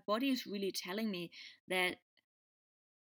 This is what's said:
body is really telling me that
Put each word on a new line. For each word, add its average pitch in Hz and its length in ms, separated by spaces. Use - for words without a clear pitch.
body 233 240
is 254 160
really 196 260
telling 208 380
me 175 200
that 185 280